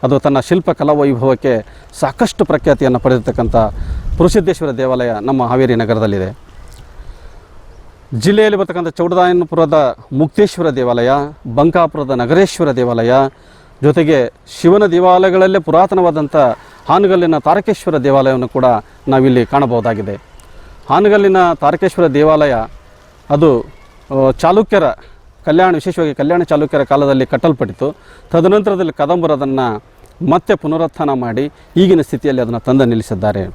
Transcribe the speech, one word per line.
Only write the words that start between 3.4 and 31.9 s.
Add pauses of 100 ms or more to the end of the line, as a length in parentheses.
ಪುರುಷಿದ್ದೇಶ್ವರ
ದೇವಾಲಯ
ನಮ್ಮ
ಹಾವೇರಿ
ನಗರದಲ್ಲಿದೆ. (1800)
ಜಿಲ್ಲೆಯಲ್ಲಿ
ಬರ್ತಕ್ಕಂಥ
ಚೌಡದಾಯನಪುರದ (160)
ಮುಕ್ತೇಶ್ವರ
ದೇವಾಲಯ, (440)
ಬಂಕಾಪುರದ
ನಗರೇಶ್ವರ
ದೇವಾಲಯ, (680)
ಜೊತೆಗೆ (280)
ಶಿವನ
ದೇವಾಲಯಗಳಲ್ಲೇ
ಪುರಾತನವಾದಂಥ (520)
ಹಾನಗಲ್ಲಿನ
ತಾರಕೇಶ್ವರ
ದೇವಾಲಯವನ್ನು
ಕೂಡ (440)
ನಾವಿಲ್ಲಿ
ಕಾಣಬಹುದಾಗಿದೆ. (580)
ಹಾನಗಲ್ಲಿನ (160)
ತಾರಕೇಶ್ವರ
ದೇವಾಲಯ (760)
ಅದು,
ಆ,
ಚಾಲುಕ್ಯರ (560)
ಕಲ್ಯಾಣ,
ವಿಶೇಷವಾಗಿ
ಕಲ್ಯಾಣ
ಚಾಲುಕ್ಯರ
ಕಾಲದಲ್ಲಿ
ಕಟ್ಟಲ್ಪಟ್ಟಿತು. (340)
ತದನಂತರದಲ್ಲಿ
ಕದಂಬರು
ಅದನ್ನು (460)
ಮತ್ತೆ
ಪುನರುತ್ಥಾನ
ಮಾಡಿ (240)
ಈಗಿನ